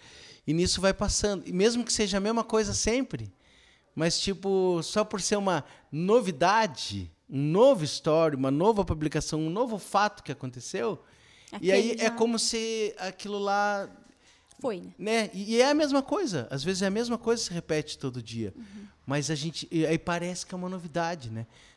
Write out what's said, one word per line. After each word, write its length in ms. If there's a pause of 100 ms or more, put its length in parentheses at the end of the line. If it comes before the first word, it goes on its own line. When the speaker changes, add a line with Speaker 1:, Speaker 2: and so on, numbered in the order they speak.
(460)
Speaker 1:
E 60
nisso 280
vai 120
passando. 540
E 60
mesmo 320
que 80
seja 260
a 20
mesma 240
coisa 280
sempre, 600 (600)
mas, 240
tipo, 640
só 220
por 160
ser 160
uma 280 (260)
novidade, 1200 (200)
um 100
novo 440
story, 500
uma 160
nova 340
publicação, 560
um 100
novo 280
fato 440
que 100
aconteceu, 680 (580)
e 100
aí 220
Speaker 2:
Aquele 100
Speaker 1:
é 40
Speaker 2:
já 40
Speaker 1:
como 280
se 600
aquilo 400
lá 500 (760)
Speaker 2:
põe, 340
né? 260
Speaker 1:
Né? 100
E, 220
e 40
é 100
a 40
mesma 280
coisa. 480
Às 140
vezes 180
é 40
a 40
mesma 280
coisa 240
que 60
se 60
repete 440
todo 240
dia. 340
Speaker 2:
Uhum. 300 (200)
Speaker 1:
Mas 240
a 40
gente, 360
e 160
aí 120
parece 480
que 80
é 20
uma 140
novidade, 600
né? 160 (300)